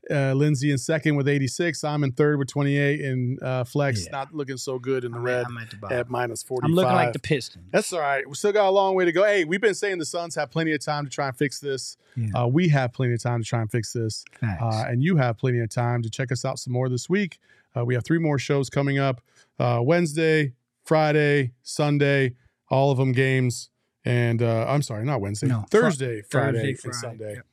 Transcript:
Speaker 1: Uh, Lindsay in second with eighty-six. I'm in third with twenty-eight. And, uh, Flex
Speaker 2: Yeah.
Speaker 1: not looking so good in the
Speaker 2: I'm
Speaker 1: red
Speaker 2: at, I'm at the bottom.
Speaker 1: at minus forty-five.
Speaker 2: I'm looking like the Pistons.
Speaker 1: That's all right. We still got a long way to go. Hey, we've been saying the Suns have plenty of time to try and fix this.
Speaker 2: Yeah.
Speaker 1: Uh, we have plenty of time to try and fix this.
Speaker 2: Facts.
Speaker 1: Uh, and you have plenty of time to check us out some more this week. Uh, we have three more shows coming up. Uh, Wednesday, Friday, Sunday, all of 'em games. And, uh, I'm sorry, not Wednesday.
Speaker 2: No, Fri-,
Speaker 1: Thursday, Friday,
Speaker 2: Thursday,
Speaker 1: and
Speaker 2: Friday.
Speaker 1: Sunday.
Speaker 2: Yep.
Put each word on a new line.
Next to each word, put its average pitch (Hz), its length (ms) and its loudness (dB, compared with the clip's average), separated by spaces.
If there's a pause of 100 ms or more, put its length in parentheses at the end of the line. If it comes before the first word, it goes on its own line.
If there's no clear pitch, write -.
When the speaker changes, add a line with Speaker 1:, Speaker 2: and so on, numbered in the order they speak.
(100)
Speaker 1:
Uh, 139 220 2
Lindsay 143 380 2
in 139 80 2
second 156 380 0
with 139 120 2
eighty-six. 143 560 0
I'm 147 200 0
in 131 80 0
third 147 260 4
with 135 100 -2
twenty-eight. 143 540 0
And, 127 400 -2
uh, 127 220 -2
Flex 127 420 -2
Speaker 2:
Yeah. - 60 -12
Speaker 1:
not 135 220 -8
looking 135 220 -6
so 127 220 -6
good 127 260 -2
in 120 80 -6
the 120 60 -10
Speaker 2:
I'm 120 60 -6
Speaker 1:
red 123 160 0
Speaker 2:
at, 123 80 -4
I'm 120 100 -12
at 113 120 -14
the 98 60 -18
bottom. 107 220 -4
Speaker 1:
at 120 100 -4
minus 120 340 -4
forty-five. 127 280 -6
Speaker 2:
I'm 165 40 -2
looking 180 200 2
like 120 180 2
the - 60 -8
Pistons. 113 520 -4
Speaker 1:
That's 190 220 0
all 170 80 -4
right. 139 260 0
We 139 80 -16
still 208 180 -2
got 202 140 4
a 190 40 4
long 190 240 4
way 185 100 2
to 175 80 2
go. 180 120 4
Hey, 202 200 2
we've 180 160 -2
been 208 140 2
saying 196 240 -4
the 156 80 -4
Suns 170 300 -8
have 147 140 -4
plenty 160 220 -2
of 147 100 -2
time 147 220 -4
to 135 60 -8
try 139 180 -4
and 127 80 -8
fix 147 240 -2
this. 135 380 -6 (180)
Speaker 2:
Yeah. 113 180 -2
Speaker 1:
Uh, 120 120 2
we 160 240 4
have 131 240 2
plenty 123 180 0
of 117 100 -4
time 120 200 -2
to 110 40 -6
try 120 140 -2
and 110 100 -4
fix 113 220 -4
this. 113 320 -4 (160)
Speaker 2:
Facts. 104 220 -4
Speaker 1:
Uh, 113 260 -2
and 123 160 0
you 180 140 2
have 120 180 2
plenty 123 240 0
of 113 80 -2
time 120 340 -2
to 113 60 -4
check 127 240 -4
us 127 140 -4
out 131 120 -4
some - 140 -8
more 127 160 0
this 123 220 -4
week. 190 280 0 (380)
Uh, 120 80 -2
we 123 80 0
have 120 100 0
three 165 160 2
more 151 200 2
shows 139 320 0
coming 139 280 2
up. 135 220 0 (380)
Uh, 120 240 2
Wednesday, 156 720 2 (320)
Friday, 147 680 4 (100)
Sunday, 139 720 2 (360)
all 135 200 4
of 127 80 2
'em 131 140 2
games. 131 560 0 (360)
And, 120 380 2
uh, 113 240 2
I'm 135 160 2
sorry, 110 220 -6
not 139 160 -2
Wednesday. 104 280 -4
Speaker 2:
No, 113 220 -2
Fri-, 214 120 6
Speaker 1:
Thursday, 127 400 0
Friday, - 340 0
Speaker 2:
Thursday, 113 140 0
Speaker 1:
and - 100 -6
Speaker 2:
Friday. - 180 -8
Speaker 1:
Sunday. 110 360 -10
Speaker 2:
Yep. 120 180 -16